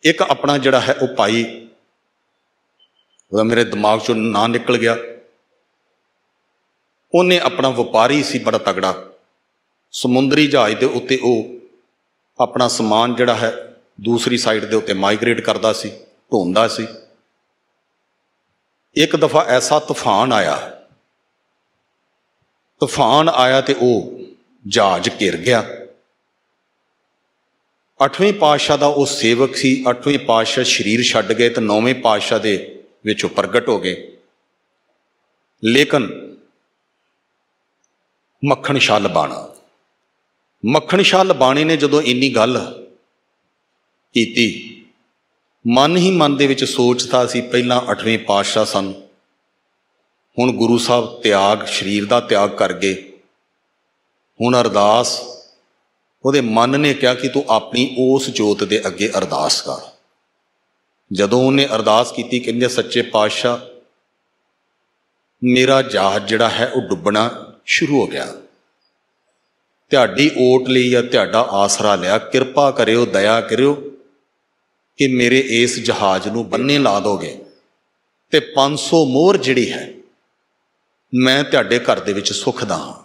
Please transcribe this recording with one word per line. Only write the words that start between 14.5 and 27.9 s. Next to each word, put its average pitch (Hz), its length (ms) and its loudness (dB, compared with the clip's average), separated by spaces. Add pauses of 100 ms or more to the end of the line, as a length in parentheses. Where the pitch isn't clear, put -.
ਦੇ 107 100 -4
ਉੱਤੇ 107 180 -2
ਮਾਈਗ੍ਰੇਟ 107 480 0
ਕਰਦਾ 110 320 0
ਸੀ, 107 160 -8 (440)
ਢੋਂਦਾ 101 340 0
ਸੀ। 110 200 -8 (2000)
ਇੱਕ 160 200 2
ਦਫਾ 156 280 2
ਐਸਾ 127 360 2
ਤੂਫਾਨ 123 540 0
ਆਇਆ, 82 520 -2 (1900)
ਤੂਫਾਨ 143 500 2
ਆਇਆ 131 320 2
ਤੇ 131 200 -2
ਉਹ 117 380 0 (480)
ਜਹਾਜ਼ 98 420 2 (120)
ਘਿਰ 87 160 -2
ਗਿਆ। 110 280 0 (2500)